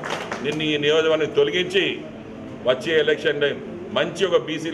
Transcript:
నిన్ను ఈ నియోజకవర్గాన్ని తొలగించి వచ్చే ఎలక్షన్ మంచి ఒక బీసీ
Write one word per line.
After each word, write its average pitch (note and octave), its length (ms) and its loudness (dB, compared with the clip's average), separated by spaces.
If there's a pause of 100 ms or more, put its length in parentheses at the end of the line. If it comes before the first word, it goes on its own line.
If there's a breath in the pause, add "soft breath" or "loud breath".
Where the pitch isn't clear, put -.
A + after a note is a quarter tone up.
(460)
నిన్ను D3+ 180 -2 (100)
ఈ - 20 2 (100)
నియోజకవర్గాన్ని D#3 540 2
తొలగించి F3 460 2 (840)
వచ్చే D#3+ 220 0 (120)
ఎలక్షన్ D3 380 2 (560)
మంచి D#3 320 -2
ఒక E3+ 80 4 (100)
బీసీ D#3+ 260 -6